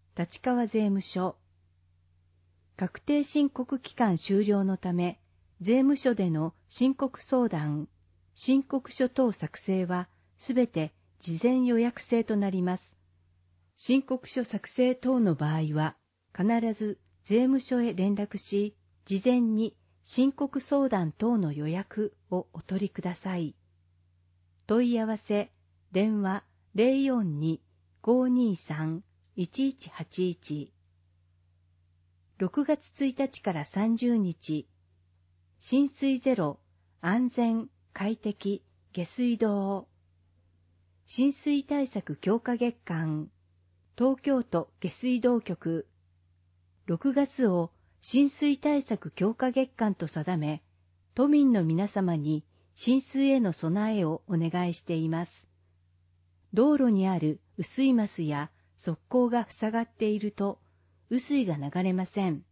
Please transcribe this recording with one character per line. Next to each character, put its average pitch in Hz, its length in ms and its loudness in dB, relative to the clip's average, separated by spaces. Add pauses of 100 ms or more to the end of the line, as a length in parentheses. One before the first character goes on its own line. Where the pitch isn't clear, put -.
(160)
立 - 240 -8
川 247 280 0
税 220 140 0
務 196 180 2
署。 185 340 -4 (1400)
確 - 260 -6
定 294 220 0
申 285 260 0
告 254 300 -6
期 - 160 -20
間 208 200 2
終 202 280 0
了 202 180 2
の 190 140 0
た 180 160 -6
め、 175 280 -2 (400)
税 214 180 2
務 269 180 4
署 247 180 0
で 190 160 0
の 160 240 -2 (140)
申 262 260 0
告 - 260 -6
相 247 280 0
談、 151 400 -4 (480)
申 269 260 2
告 - 300 -6
書 254 160 0
等 254 240 0
作 - 260 -8
成 190 280 -2
は 180 220 -4 (300)
す - 160 -6
べ 240 140 2
て 156 260 -4 (240)
事 165 240 -8
前 254 200 2
予 240 180 2
約 240 200 0
制 233 220 0
と 226 140 -2
な 202 120 0
り 190 140 -2
ま 180 140 0
す。 - 60 -10 (920)
申 262 280 2
告 262 260 -6
書 247 160 -4
作 - 240 -10
成 254 260 2
等 254 240 0
の 202 160 4
場 147 140 -2
合 156 260 0
は、 151 220 -2 (360)
必 - 140 -2 (320)
ず 208 220 -6 (280)
税 233 180 4
務 269 140 2
署 247 200 -2
へ 233 120 0
連 190 220 0
絡 208 240 -6
し、 202 380 -4 (300)
事 196 180 -2
前 247 160 4
に 220 360 0 (280)
申 269 260 2
告 277 300 -4
相 277 280 0
談 185 220 -2
等 226 280 0
の 160 140 0
予 147 140 -6
約 196 500 -4 (140)
を 180 220 -4
お 165 100 -14
取 190 200 -4
り 196 80 -4
く - 120 -12
だ 180 140 -4
さ 190 220 -6
い。 160 180 -6 (1120)
問 240 240 2
い 233 80 2
合 220 60 -2
わ 220 200 -2
せ、 208 240 -2 (400)
電 208 320 0
話 190 220 -2 (320)
零 262 260 4
四 214 380 0
二 160 200 -2 (400)
五 254 280 2
二 247 280 2 (120)
三 160 340 -4 (340)
一 240 320 -2
一 - 220 -12
八 180 400 -4
一。 151 420 -10 (1700)
六 233 260 -2
月 294 160 0 (240)
一 262 140 -2
日 269 240 -4
か 196 100 -2
ら 147 140 -4
三 226 300 0
十 240 200 2
日、 165 520 -2 (880)
浸 277 300 2 (100)
水 269 220 2
ゼ 254 160 2
ロ、 147 240 -2 (400)
安 233 300 0
全、 226 380 -2 (240)
快 214 240 -4
適、 202 460 -4 (300)
下 175 140 -6 (100)
水 240 220 0
道。 202 500 -2 (1160)
浸 277 260 0
水 285 320 -2
対 285 240 -2
策 180 260 -6
強 208 240 0
化 247 160 -4
月 240 300 -2
間、 156 440 -4 (720)
東 262 240 0
京 262 220 0
都 - 260 -4 (100)
下 175 200 -6
水 254 200 0
道 240 200 2
局。 165 480 -6 (960)
六 196 260 0
月 262 360 2
を 175 240 0 (300)
浸 277 280 4
水 294 280 0
対 294 260 0
策 190 260 -6
強 208 240 0
化 254 160 0
月 262 240 0
間 214 220 0
と 170 100 -6
定 165 300 -4
め、 151 260 -4 (540)
都 262 100 2
民 285 260 6
の 196 120 4
皆 165 240 2
様 185 260 0
に 151 300 -2 (320)
浸 262 260 2
水 269 260 0
へ 269 120 4
の 196 120 2
備 208 460 0
え 185 60 2
を 156 240 -2
お 185 100 0
願 175 320 0
い 170 40 -4
し - 100 -20
て 170 100 -4
い 160 140 -2
ま 165 180 -2
す。 - 60 -16 (1200)
道 277 260 4
路 262 100 4
に 190 200 2
あ 185 100 0
る 156 220 -2 (180)
雨 175 60 -4
水 269 300 0
ま 220 120 2
す - 160 -6
や 147 300 -4 (320)
側 165 140 -4 (120)
溝 247 200 2
が 233 180 -2 (100)
塞 220 140 -4
が 226 100 -2
っ 233 60 -8
て 214 220 -2
い 214 80 0
る 208 120 -4
と、 202 300 -4 (500)
雨 247 100 0
水 269 260 0
が 165 100 -2
流 143 140 -6 (120)
れ 185 120 0
ま 185 100 -2
せ 190 240 -2
ん。 151 240 -4